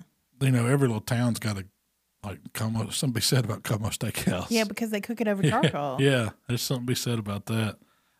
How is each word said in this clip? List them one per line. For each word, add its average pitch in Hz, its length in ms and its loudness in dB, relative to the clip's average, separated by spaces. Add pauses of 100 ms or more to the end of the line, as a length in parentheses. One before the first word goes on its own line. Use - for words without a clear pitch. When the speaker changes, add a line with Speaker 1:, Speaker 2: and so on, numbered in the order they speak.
(460)
Speaker 1:
you 135 60 6
know, 117 160 4
every 139 200 4
little 107 140 0
town's 120 380 0
got 107 180 -4
a, 92 80 -8 (580)
like, 101 160 -10 (140)
Como, 110 360 -2
something 120 320 -2
said 123 240 4
about 101 180 -6
Como 107 260 -2
Steakhouse. - 600 -2
Speaker 2:
Yeah, 226 140 2
because 214 280 -4
they 208 100 -2
cook 233 200 -6
it 214 60 2
over 196 160 2
Speaker 1:
<laughs> - 20 4
Yeah, 147 40 6 (120)
Speaker 2:
charcoal. 143 400 0
Speaker 1:
yeah, 127 280 4 (180)
there's 120 140 -2
something 123 240 -4
to 127 60 -2
be 117 40 2
said 120 240 -2
about 101 280 -6
that. 110 300 -2 (420)